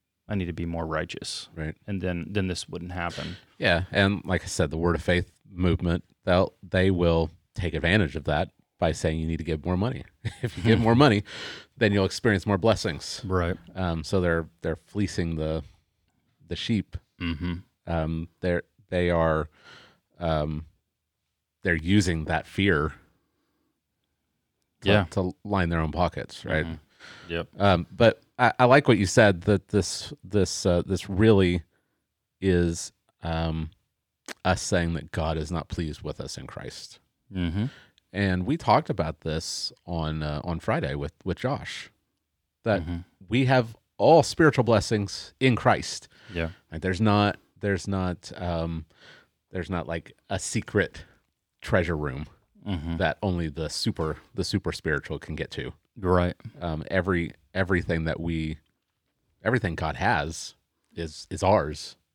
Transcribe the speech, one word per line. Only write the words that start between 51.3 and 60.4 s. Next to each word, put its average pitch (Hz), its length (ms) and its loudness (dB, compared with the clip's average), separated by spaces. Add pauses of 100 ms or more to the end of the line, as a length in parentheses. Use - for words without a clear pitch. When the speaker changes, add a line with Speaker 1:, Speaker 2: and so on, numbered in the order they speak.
Speaker 2:
treasure 87 360 2
room 73 280 -6 (420)
Speaker 1:
Mm-hmm. 85 300 -4
Speaker 2:
that 87 260 0
only 87 240 0
the 78 220 -6
super, 80 480 -4 (160)
the 95 100 -4
super 82 300 -2
spiritual 73 460 -4
can 80 180 -10
get - 140 -8
to. - 200 -8 (260)
Speaker 1:
Right. 90 380 2 (240)
Speaker 2:
Um, 80 320 -6
every, 98 400 0 (220)
everything 87 520 0
that 80 140 -4
we, 80 380 -4 (840)
everything 110 340 0
God 78 200 -4
has 82 600 -2 (380)